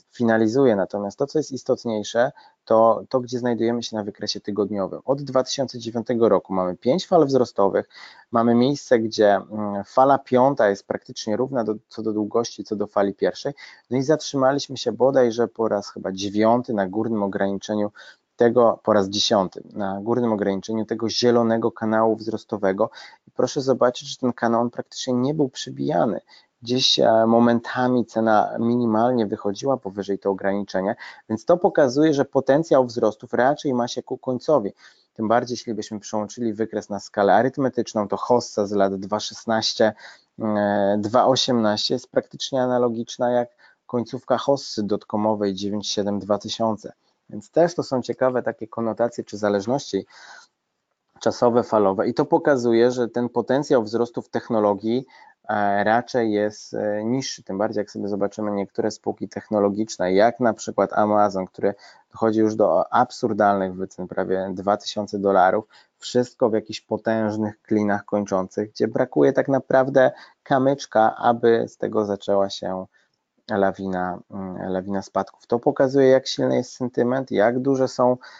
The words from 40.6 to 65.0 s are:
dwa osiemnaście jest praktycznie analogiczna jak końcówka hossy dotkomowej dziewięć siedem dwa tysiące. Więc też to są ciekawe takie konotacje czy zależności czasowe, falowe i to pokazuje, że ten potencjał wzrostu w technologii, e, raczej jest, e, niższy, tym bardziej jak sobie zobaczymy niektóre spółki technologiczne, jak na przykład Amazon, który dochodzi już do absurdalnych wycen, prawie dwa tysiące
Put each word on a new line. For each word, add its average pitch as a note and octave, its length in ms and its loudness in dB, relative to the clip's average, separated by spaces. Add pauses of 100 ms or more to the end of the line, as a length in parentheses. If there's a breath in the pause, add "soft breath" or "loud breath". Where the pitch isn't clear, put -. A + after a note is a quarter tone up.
dwa G#2 260 2
osiemnaście A#2 680 0
jest - 180 -6
praktycznie - 500 -4
analogiczna B2 720 -2
jak A#2+ 180 0 (420 soft breath)
końcówka B2 460 -4
hossy C3+ 460 -2
dotkomowej G#2 720 -2
dziewięć G2+ 340 -6
siedem G2+ 320 -4
dwa G2+ 180 0
tysiące. A2 560 -6 (360)
Więc G#2+ 220 -16
też E3+ 240 2
to D3+ 80 -4
są B2+ 180 -4
ciekawe B2+ 420 -2
takie A2+ 240 -8
konotacje A2+ 560 -4
czy - 140 -14
zależności G#2 680 -2 (1160 loud breath)
czasowe, A#2+ 440 2
falowe G2+ 440 2
i B2 60 0
to D3 120 0
pokazuje, B2+ 640 2
że B2 160 -2
ten A#2+ 220 -4
potencjał B2+ 540 0
wzrostu A2+ 380 -4
w - 80 -20
technologii, A2 760 0 (440 soft breath)
e, G2+ 340 -2
raczej A2+ 480 0
jest, G#2 420 -2
e, G#2+ 300 -4
niższy, C3 400 -6
tym G2 140 -8
bardziej G#2+ 240 -2
jak G2+ 100 -12
sobie G#2 160 -8
zobaczymy G2+ 440 -4
niektóre G#2 400 -4
spółki G2+ 380 -8
technologiczne, G2+ 840 -2
jak A2+ 260 4
na A#2 140 2
przykład G2+ 400 -2
Amazon, G#2 520 2
który - 280 -4 (380 loud breath)
dochodzi A2 280 0
już A2 160 2
do F#2+ 380 2
absurdalnych G2+ 800 2
wycen, F#2 320 -10
prawie F#2+ 460 -2
dwa G2+ 240 0
tysiące G#2 420 -6